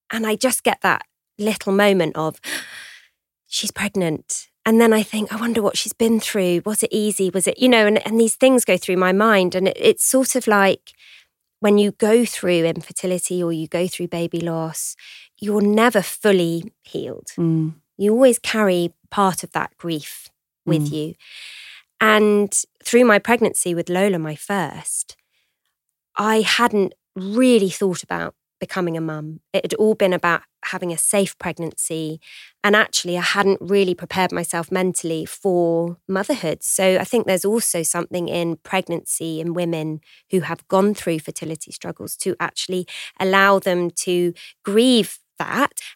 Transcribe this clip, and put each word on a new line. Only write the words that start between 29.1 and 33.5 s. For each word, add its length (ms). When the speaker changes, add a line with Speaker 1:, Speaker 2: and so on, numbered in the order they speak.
Speaker 1:
It 100
had 100
all 200
been 180
about 300
having 280
a 60
safe 400
pregnancy. 840
And 140
actually, 400
I 60
hadn't 400